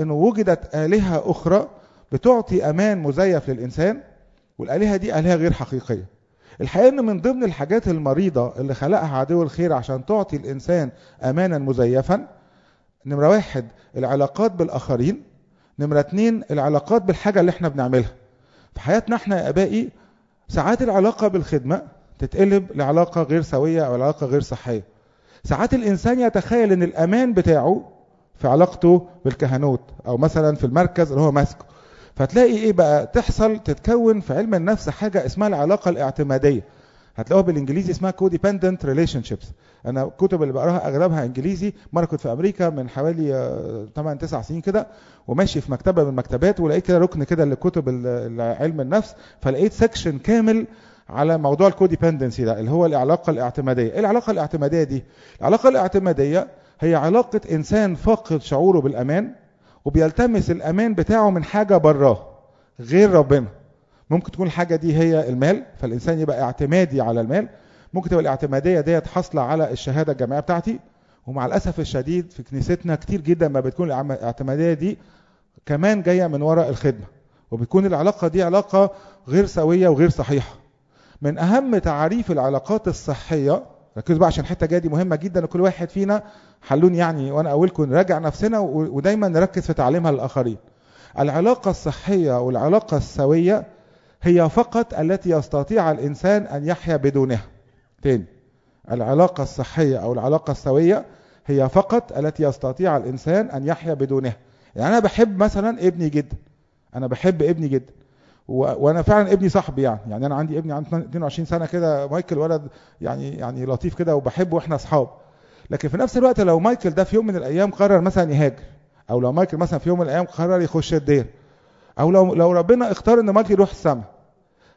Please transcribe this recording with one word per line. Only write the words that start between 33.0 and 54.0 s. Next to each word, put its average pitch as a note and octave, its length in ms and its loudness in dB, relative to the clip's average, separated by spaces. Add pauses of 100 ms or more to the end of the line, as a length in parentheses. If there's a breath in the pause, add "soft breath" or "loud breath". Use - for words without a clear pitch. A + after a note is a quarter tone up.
تحصل، A3 520 0
تتكون A3 640 0
في C#3+ 140 -6
علم G#3+ 200 0
النفس F3+ 340 -2
حاجة F#3 380 -4
اسمها G#3 220 -2
العلاقة F3+ 400 0
الاعتمادية. C#3 760 0 (520 soft breath)
هتلاقوها E3+ 300 2
بالإنجليزي D#3+ 460 -2
اسمها F#3 300 -4
codependent F#3 640 0
relationships. C3+ 600 -2 (400 soft breath)
أنا C3 180 -4
الكتب F#3 380 0
اللي C3+ 120 -2
بقراها D#3 340 -2
أغلبها D#3 360 0
إنجليزي. E3 480 -4 (200 loud breath)
مرة E3+ 120 0
كنت D#3+ 160 -6
في B2 120 -4
أمريكا F3 380 -2
من C3 180 -8
حوالي، D3+ 460 -2
آه، B2 600 -6
تمن، D3+ 240 -8
تسع D3 240 -8
سنين D#3+ 180 -8
كده، G3 260 -2 (420 loud breath)
وماشي D#3+ 320 0
في C#3 120 -8
مكتبة E3+ 300 0
من C#3+ 60 0
المكتبات، C3+ 520 -2
ولقيت E3 260 0
كده F3+ 120 4
ركن E3+ 260 0
كده E3 200 0
لكتب C#3+ 440 0
ال-، B2 180 -4
ال-، A#2 560 -4
علم D#3+ 180 -2
النفس، E3 340 -2 (260 loud breath)
فلقيت C3+ 320 0
section F3 460 -2
كامل A3 480 2 (420 loud breath)
على D#3 300 0
موضوع D3+ 300 4
الكوديبندنسي D#3+ 760 0
ده، A2 160 -2
اللي A2+ 100 -4
هو E3+ 160 2
العلاقة D3+ 440 0
الاعتمادية. B2 600 -2
إيه F#3+ 80 -4